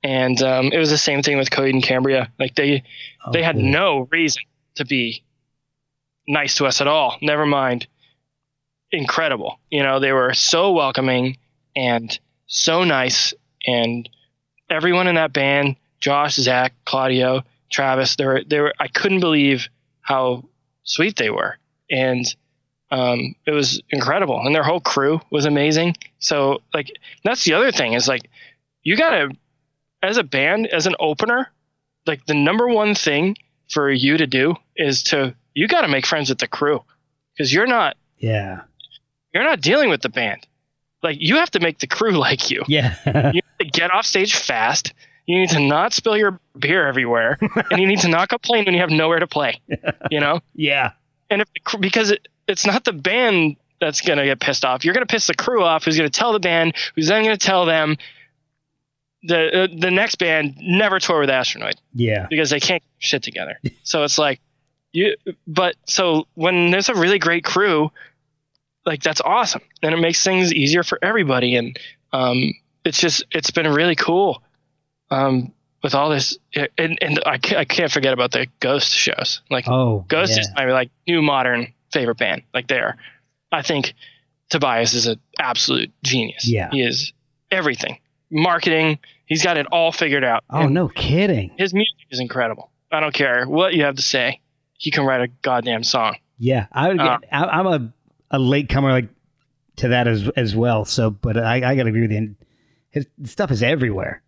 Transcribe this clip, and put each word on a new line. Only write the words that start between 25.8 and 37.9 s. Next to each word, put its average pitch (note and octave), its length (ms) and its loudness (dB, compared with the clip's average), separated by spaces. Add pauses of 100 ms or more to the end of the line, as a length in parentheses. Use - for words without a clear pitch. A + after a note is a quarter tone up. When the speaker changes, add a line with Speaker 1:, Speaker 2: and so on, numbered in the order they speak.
Speaker 1:
So, C#3 420 0 (120)
like, C#3+ 180 -4 (320)
that's A#3+ 200 0
the D#3 100 2
other A#3 180 4
thing A#2+ 220 0
is, B2 140 0
like, B2+ 220 -2 (540)
you E3+ 120 0
gotta, A3 340 2 (760)
as G#3 140 0
a A3+ 60 2
band, D#3+ 440 0
as D#3+ 180 -2
an F3+ 140 0
opener, A3+ 520 -2 (540)
like, D#3 220 -4
the D3+ 80 0
number F#3 320 2
one G#3+ 260 2
thing E3+ 420 0 (340)
for C#3+ 220 0
you C3+ 260 2
to D#3 100 2
do C3+ 280 2 (200)
is C#3 280 0
to, C3+ 320 0 (200)
you E3+ 120 0
gotta D#4 200 2
make C#3 180 0
friends D3 240 -2
with C3 80 -2
the - 100 -4
crew, C#3+ 360 -2 (540)
'cause C3+ 140 -2
you're F#3+ 160 2
not A3 300 0 (200)